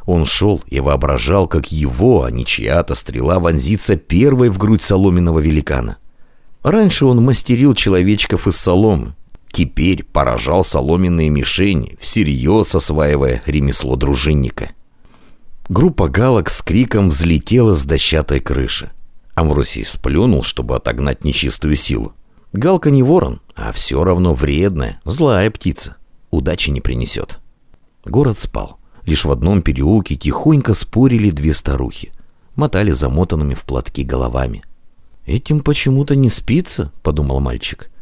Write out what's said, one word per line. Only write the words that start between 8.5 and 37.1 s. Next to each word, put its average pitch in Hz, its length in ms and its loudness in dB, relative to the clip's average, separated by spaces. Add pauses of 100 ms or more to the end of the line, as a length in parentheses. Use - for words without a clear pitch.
соломы. 92 580 2 (360)
Теперь - 520 0
поражал 67 600 0
соломенные 82 640 0
мишени, 76 720 -2
всерьёз 78 760 0
осваивая 73 720 0
ремесло 69 500 -2
дружинника. 69 760 -2 (1000)
Группа 117 400 2
галок 107 400 2
с - 120 0
криком 101 480 2
взлетела 85 640 2
с 69 100 0
дощатой 73 540 0
крыши. 64 520 -4 (440)
Амвросий 73 500 0
сплюнул, 82 580 0
чтобы 62 320 -4
отогнать 64 480 -4
нечистую 73 520 -2
силу. 55 380 -2 (380)
«Галка 160 400 2
не 135 120 6
ворон, 131 360 2 (160)
а 55 160 -8
всё - 320 -2
равно 90 300 2
вредная, 73 720 -2
злая 117 440 2
птица. - 460 -6 (340)
Удачи 80 400 -2
не 67 120 -4
принесёт». - 580 -4 (640)
Город 123 320 0
спал. - 420 -8 (260)
Лишь 78 200 0
в 73 60 2
одном 82 300 2
переулке 78 540 0
тихонько 143 580 0
спорили 117 580 2
две 73 220 0
старухи. 65 580 -4 (440)
Мотали 139 360 0
замотанными 73 640 0
в - 100 -8
платки 65 400 -6
головами. 64 600 -4 (640)
«Этим 147 360 -2
почему-то 143 540 0
не 135 140 4
спится», - 640 -2 (100)
подумал 71 380 0